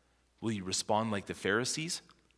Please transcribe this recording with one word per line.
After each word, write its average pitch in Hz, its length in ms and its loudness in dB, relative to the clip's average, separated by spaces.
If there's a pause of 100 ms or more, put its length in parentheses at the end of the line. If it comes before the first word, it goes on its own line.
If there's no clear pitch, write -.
(400)
Will 113 120 0
you 98 120 -4
respond 107 460 0
like 101 160 -2
the 90 80 -6
Pharisees 123 680 0 (360)